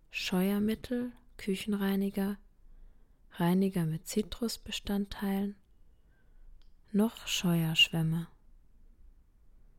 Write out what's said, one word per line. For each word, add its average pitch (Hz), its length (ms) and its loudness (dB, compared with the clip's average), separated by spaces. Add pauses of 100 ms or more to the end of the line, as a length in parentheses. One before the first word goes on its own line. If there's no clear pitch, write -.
(120)
Scheuermittel, 214 1000 0 (260)
Küchenreiniger, 196 1000 0 (960)
Reiniger 185 520 2
mit 160 220 -4
Zitrusbestandteilen, 202 1500 -4 (1400)
noch 214 360 2
Scheuerschwämme. 165 1000 2 (1500)